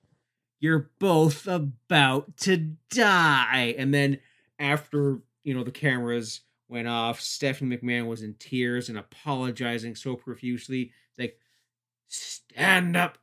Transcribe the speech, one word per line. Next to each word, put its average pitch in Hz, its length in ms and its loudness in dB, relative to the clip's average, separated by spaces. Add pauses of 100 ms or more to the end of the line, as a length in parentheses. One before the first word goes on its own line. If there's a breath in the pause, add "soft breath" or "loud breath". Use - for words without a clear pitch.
(600)
You're 156 400 2
both 160 480 4
about 143 920 0
to 190 200 2 (320)
die." 135 880 4
And 135 160 0
then 139 260 2 (400 soft breath)
after, 143 600 0 (240)
you 139 100 -2
know, 127 100 -2
the 127 80 -8
cameras 120 720 -2 (280)
went 117 180 -6
off, 117 320 -2
Stephanie 131 560 -4
McMahon 120 320 -2
was 110 140 -8
in 107 140 -12
tears 123 520 -4
and 113 100 -10
apologizing 120 960 -6
so 127 200 -8
profusely. 123 760 -8 (160 soft breath)
It's - 100 -16
like, 120 200 -8 (680)
"Stand 175 880 -2
up." 175 280 0